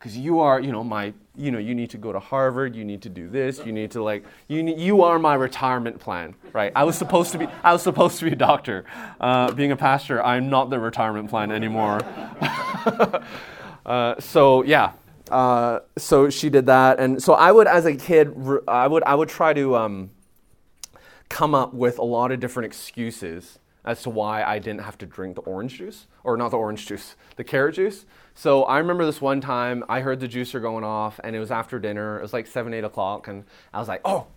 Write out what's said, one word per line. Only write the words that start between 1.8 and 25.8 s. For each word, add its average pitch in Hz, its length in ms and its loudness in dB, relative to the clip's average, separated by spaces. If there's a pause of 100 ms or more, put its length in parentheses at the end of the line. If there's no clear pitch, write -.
to 113 80 -16
go 107 140 -10
to 95 80 -6
Harvard, 131 560 -2
you 110 100 -12
need 101 160 -10
to 117 80 -16
do 90 180 -14
this, 131 380 -6
you 113 60 -8
need 107 180 -6
to, 113 140 -8
like, 104 200 -6 (240)
you 156 140 -4
ne-, 160 180 -4
you 190 220 4
are 170 160 6
my 156 160 4
retirement 127 640 -2
plan," 87 380 -10 (160)
right? 104 240 -2
I 143 80 4
was 165 120 2
supposed 170 360 0
to 165 80 -6
be, 160 80 -4 (160)
I 139 100 8
was 175 80 0
supposed 175 380 2
to 165 60 -4
be 160 80 0
a - 20 -4
doctor. 123 500 0 (340)
Uh, 127 340 2
being 143 180 0
a 135 40 0
pastor, 139 480 0
I'm 127 260 0
not 131 200 2
the 131 100 -2
retirement 110 500 -4
plan 107 220 -2
anymore. 107 540 -2
<laughs> - 1160 -4 (640)
Uh, 120 340 -2
so, 135 440 6
yeah. 135 280 4 (400)
Uh, 120 480 2 (180)
so 143 320 6
she 151 200 -4
did 131 180 4
that, 131 320 8
and 131 220 0
so 165 120 6
I 175 180 8
would, 214 160 10
as - 180 4
a 147 100 2
kid, 151 380 4 (120)
r-, 139 220 -2
I 123 200 2
would, 156 160 2
I 143 120 2
would 151 140 2
try 160 240 2
to, 135 220 0
um, 101 360 -4 (1160)
come 151 280 0
up 127 180 0
with 120 240 0
a 120 60 -4
lot 120 280 0
of 131 80 -4
different 123 260 -6
excuses 104 960 -12 (240)
as 117 200 -6
to 123 60 -8
why 107 340 -2
I 107 160 -2
didn't 104 240 -8
have 104 160 -14
to 98 60 -16
drink 92 300 -12
the 98 60 -12
orange 98 360 -8
juice, 202 300 -16 (160)